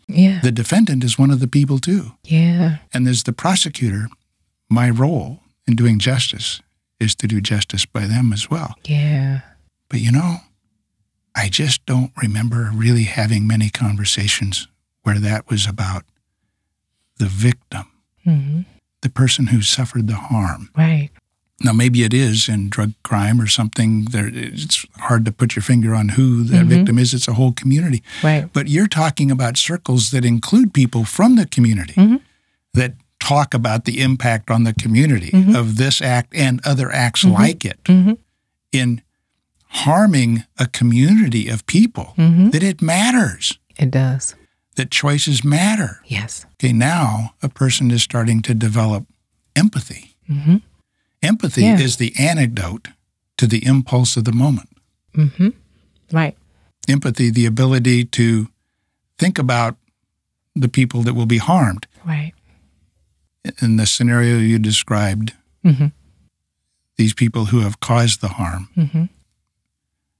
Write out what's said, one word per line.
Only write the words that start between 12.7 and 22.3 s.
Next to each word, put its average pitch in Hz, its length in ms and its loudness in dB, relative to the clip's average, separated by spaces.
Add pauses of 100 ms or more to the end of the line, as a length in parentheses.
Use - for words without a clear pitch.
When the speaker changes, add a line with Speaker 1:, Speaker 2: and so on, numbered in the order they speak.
Speaker 2:
really 117 320 0
having 107 420 -2
many 107 240 2
conversations 101 1000 -4 (340)
where 104 160 0
that 104 320 -4
was 101 160 -2
about 98 380 -6 (1120)
the 101 80 0
victim, 101 600 -2 (400)
Speaker 1:
Mm-hmm. 151 340 0 (400)
Speaker 2:
the 131 80 -4
person 131 380 0
who 110 160 2
suffered 120 440 -2
the 110 100 -4
harm. 104 600 -6
Speaker 1:
Right. 156 320 2 (540)
Speaker 2:
Now, 123 100 2
maybe 120 320 2
it 110 80 -2
is 117 380 0